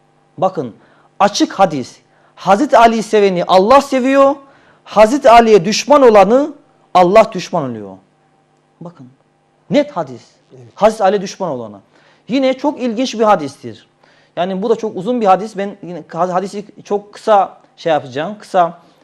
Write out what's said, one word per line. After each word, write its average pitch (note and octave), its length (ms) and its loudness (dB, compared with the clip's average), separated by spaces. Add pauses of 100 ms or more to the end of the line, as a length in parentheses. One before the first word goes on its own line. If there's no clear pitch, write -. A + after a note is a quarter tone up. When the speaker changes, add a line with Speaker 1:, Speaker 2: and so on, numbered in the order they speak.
(380)
Speaker 1:
Bakın D3 380 -4 (440)
açık G3+ 340 -2
hadis. D#3 440 -2 (380)
Hazreti G#3+ 420 0
Ali'yi A3+ 260 4
seveni G3 400 0
Allah G#3+ 380 4
seviyor, C4+ 540 0 (480)
Hazreti A3 460 2
Ali'ye A3 360 6
düşman B3 360 0
olanı A#3+ 520 4 (400)
Allah G3 380 4
düşman E3+ 380 -8
oluyor. G2+ 280 -14 (840)
Bakın E3+ 260 -20 (640)
net C#4 220 -2
hadis. C3 300 -10 (300)
Speaker 2:
Evet. B2+ 240 -20
Speaker 1:
Hazreti G#3+ 280 0
Ali G3 180 2
düşman F#3 280 -8
olana. A2 320 -12 (460)
Yine C4 260 -2
çok C4 280 -6
ilginç A#3 380 -6
bir A3+ 40 -2
hadistir. D3 640 -4 (480)
Yani F#3 280 -6
bu A#3+ 60 -2
da A3+ 60 0
çok A3 220 -8
uzun A3+ 240 -4
bir G#3+ 40 -2
hadis. F#3+ 320 0
Ben G3 260 -8
yine F3 240 -14
ha-, F3 260 -4
hadisi G3 320 -6 (180)
çok G3+ 300 -8
kısa - 480 -2 (160)
şey E3 160 -4
yapacağım. C#3+ 460 -6
Kısa, E3 400 -2 (240)